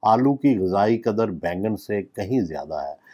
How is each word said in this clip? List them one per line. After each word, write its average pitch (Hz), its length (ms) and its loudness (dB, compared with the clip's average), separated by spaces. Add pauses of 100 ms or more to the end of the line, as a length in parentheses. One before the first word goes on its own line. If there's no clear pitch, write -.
आलू 123 320 4
की 139 200 2
गज़ाई 101 420 2
कदर 110 340 0
बैंगन 92 460 -4
से 104 260 -4
कहीं 104 380 -2
ज़्यादा 78 400 -6
है। 71 160 -8 (180)